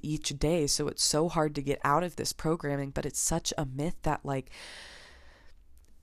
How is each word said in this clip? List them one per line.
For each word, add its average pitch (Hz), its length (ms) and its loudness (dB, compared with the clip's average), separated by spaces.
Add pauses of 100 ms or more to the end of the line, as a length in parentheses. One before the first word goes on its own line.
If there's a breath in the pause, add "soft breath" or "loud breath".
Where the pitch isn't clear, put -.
each 151 380 -2
day. 156 260 4
So 143 220 2
it's - 160 -2
so 156 260 4
hard 156 240 2
to 147 80 -2
get 139 220 0
out 147 200 6
of 180 120 -4
this - 180 -2
programming, 143 560 0
but 151 160 -2
it's - 140 -4
such - 400 0
a 143 60 2
myth 139 360 -2
that, - 240 0
like, 135 240 -2 (1500 loud breath)